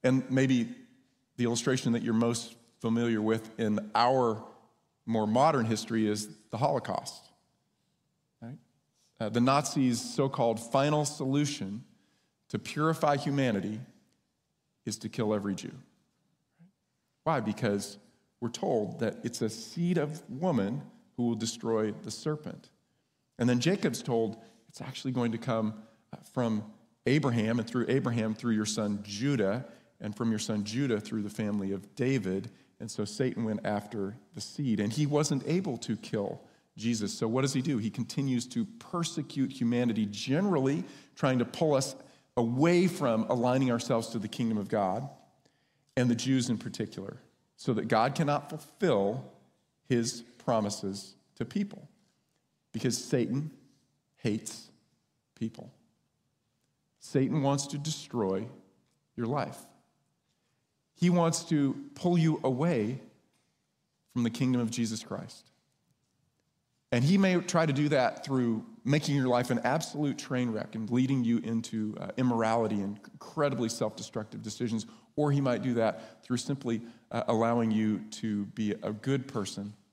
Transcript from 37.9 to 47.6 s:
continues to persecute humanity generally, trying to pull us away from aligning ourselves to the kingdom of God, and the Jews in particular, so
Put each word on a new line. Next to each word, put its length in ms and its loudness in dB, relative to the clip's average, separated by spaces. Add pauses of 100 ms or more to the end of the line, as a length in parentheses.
continues 560 -2
to 180 -2
persecute 840 -4
humanity 560 0
generally, 800 0 (300)
trying 220 2
to 80 2
pull 300 2
us 200 0 (400)
away 520 4
from 420 2
aligning 400 4
ourselves 380 0
to 100 -6
the 100 -4
kingdom 300 -2
of 120 -4
God, 380 0 (880)
and 140 4
the 60 6
Jews 340 0
in 80 0
particular, 640 -8 (340)
so 180 -2